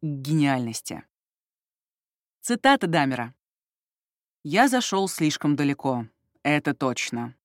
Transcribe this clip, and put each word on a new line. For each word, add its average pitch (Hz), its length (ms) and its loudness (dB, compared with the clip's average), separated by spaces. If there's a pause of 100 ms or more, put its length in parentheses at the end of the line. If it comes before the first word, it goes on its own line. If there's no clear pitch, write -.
к 160 40 -6
гениальности. 139 1000 -2 (1400)
Цитата 254 460 2
Дамера. 135 480 -2 (1080)
«Я 196 240 4
зашел 214 400 0
слишком 151 480 0
далеко, 139 520 -2 (340)
это 143 320 0
точно. 120 720 -4